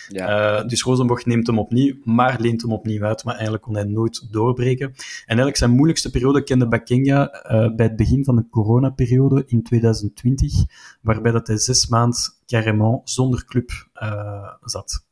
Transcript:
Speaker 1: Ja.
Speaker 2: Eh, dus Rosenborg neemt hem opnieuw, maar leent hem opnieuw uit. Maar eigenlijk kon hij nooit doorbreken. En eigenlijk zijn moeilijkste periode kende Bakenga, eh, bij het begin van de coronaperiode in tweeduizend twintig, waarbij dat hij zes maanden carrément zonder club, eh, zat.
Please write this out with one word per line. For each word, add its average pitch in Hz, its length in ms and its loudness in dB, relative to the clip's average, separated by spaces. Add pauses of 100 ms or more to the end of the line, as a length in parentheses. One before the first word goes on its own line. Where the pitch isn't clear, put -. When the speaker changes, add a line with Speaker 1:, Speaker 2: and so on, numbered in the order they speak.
Speaker 1:
Ja. 104 520 0
Speaker 2:
Eh, - 80 -6
dus 113 160 -4
Rosenborg 127 420 0
neemt 117 220 0
hem 113 120 2
opnieuw, 135 440 0
maar 123 360 2
leent 117 220 0
hem 117 100 -4
opnieuw 107 320 -4
uit. 110 200 -2
Maar 123 100 -6
eigenlijk 110 300 -6
kon 110 120 -8
hij 104 80 -2
nooit 110 500 -4
doorbreken. 123 540 0
En 135 80 -16 (300)
eigenlijk 131 320 0
zijn 120 140 2
moeilijkste 151 380 2
periode 139 340 0
kende 127 240 2
Bakenga, 135 600 2
eh, 110 480 0
bij 113 100 2
het 110 100 0
begin 120 280 2
van 131 120 2
de 110 160 2
coronaperiode 131 960 2
in 113 160 0
tweeduizend 110 520 0
twintig, 135 380 0 (480)
waarbij 110 300 0
dat 113 160 -2
hij 107 100 0
zes - 300 0
maanden 120 320 2 (260)
carrément 110 640 0
zonder 127 360 -2
club, - 480 -6
eh, 104 540 -8 (140)
zat. - 500 -10